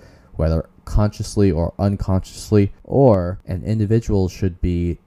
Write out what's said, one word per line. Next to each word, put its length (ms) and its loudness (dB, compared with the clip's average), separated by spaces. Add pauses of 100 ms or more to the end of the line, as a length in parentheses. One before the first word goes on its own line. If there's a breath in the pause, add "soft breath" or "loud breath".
(360 soft breath)
whether 320 0 (180)
consciously 640 0
or 300 -2
unconsciously, 920 0 (100)
or 640 2
an 180 -6
individual 640 0
should 320 -4
be 480 -2